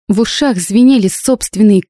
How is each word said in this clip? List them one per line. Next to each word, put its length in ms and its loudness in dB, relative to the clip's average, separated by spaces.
В 140 0
ушах 340 -2
звенели 520 2
собственные 800 0